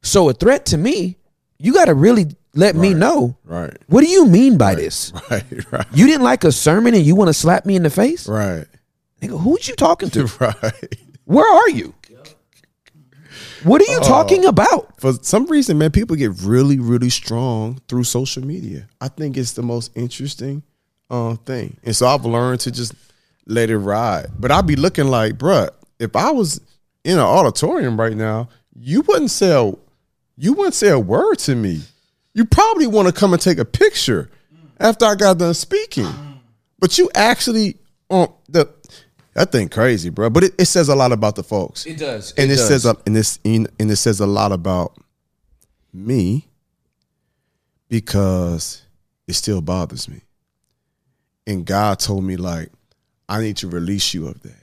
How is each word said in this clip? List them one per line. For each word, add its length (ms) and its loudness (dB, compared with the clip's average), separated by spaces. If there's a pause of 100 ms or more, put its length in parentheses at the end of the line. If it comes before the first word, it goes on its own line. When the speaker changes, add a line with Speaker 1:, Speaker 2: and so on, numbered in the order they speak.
Speaker 1:
So 260 2
a 60 2
threat 320 2
to 120 0
me, 380 -2 (420)
you 160 0
gotta 200 4
really 320 4 (280)
let 220 4
me 120 2
Speaker 2:
Right. 80 2
Speaker 1:
know. 480 0
Speaker 2:
Right. 320 -10 (120)
Speaker 1:
What 140 6
do 60 6
you 180 6
mean 300 6
by 180 4
Speaker 2:
Right. 40 -2
Speaker 1:
this? 420 -6
Speaker 2:
<laughs> 100 -14
Right, 420 -8
right. 200 -6
Speaker 1:
You 140 6
didn't 160 4
like 220 0
a 80 6
sermon 420 2
and 100 6
you 120 6
wanna 180 4
slap 320 0
me 100 0
in 60 2
the 80 2
face? 380 -2
Speaker 2:
Right. 380 -4 (540)
Speaker 1:
Nigga, 200 -8
who 220 0
you 120 -10
talking 360 0
to? 240 -2
Speaker 2:
<laughs> 60 -12
Right. 560 -6 (280)
Speaker 1:
Where 280 4
are 180 6
you? 240 -8 (1700)
What 180 6
are 80 4
you 80 0
Speaker 2:
Uh, 60 0
Speaker 1:
talking 400 4
about? 560 2
Speaker 2:
For 220 0
some 240 0
reason, 320 0
man, 120 2
people 240 0
get 180 -2 (100)
really, 360 2
really 320 0
strong 800 -6
through 160 -4
social 400 -6
media. 420 -12 (140)
I 80 -10
think 280 -10
it's 160 -6
the 100 -10
most 320 -6
interesting, 680 -10 (480)
uh, 240 -6 (120)
thing. 360 -10
And 140 -6
so 100 0
I've 180 0
learned 360 -2
to 100 -8
just 240 -10 (520)
let 240 -2
it 80 -2
ride. 480 -4 (120)
But 140 -2
I'd 140 2
be 100 0
looking 320 0
like, 300 0
"Bruh, 320 0 (280)
if 160 -8
I 160 0
was 300 -2 (440)
in 100 0
an 100 4
auditorium 760 0
right 180 -2
now, 320 -4 (300)
you 240 -2
wouldn't 300 0
say 180 0
a, 220 2 (640)
you 160 -2
wouldn't 220 -2
say 160 0
a 80 4
word 420 0
to 160 -2
me. 240 -4 (540)
You 100 0
probably 420 2
wanna 260 2
come 200 2
and 100 0
take 160 0
a 60 -2
picture 680 -2 (480)
after 280 2
I 100 2
got 220 2
done 160 0
speaking." 520 -4 (720)
But 200 0
you 160 2
actually, 640 -2 (320)
um, 180 2 (200)
the, 200 0 (680)
that 180 0
thing 160 -2
crazy, 400 -2
bro. 220 -2
But 140 4
it, 140 -2
it 60 4
says 240 0
a 60 2
lot 180 2
about 240 -2
the 80 -10
folks. 420 -8
Speaker 1:
It 120 -14
does. 400 -10
Speaker 2:
And 120 2
Speaker 1:
It 40 2
Speaker 2:
it 40 2
says 260 2
Speaker 1:
does. 100 2
Speaker 2:
a, 20 -4 (100)
and 80 0
this, 300 -2
and 240 0 (100)
it 180 -2
says 240 -2
a 60 0
lot 240 0
about 460 -4 (960)
me 560 -4 (1400)
because 920 -4 (460)
it 60 -8
still 260 -4
bothers 480 -8
me. 140 -20 (1200)
And 180 -6
God 360 -2
told 240 -4
me, 120 -6
like, 340 -8 (580)
"I 120 -6
need 180 -6
to 100 -10
release 460 -6
you 120 -10
of 160 -16
that. 200 -20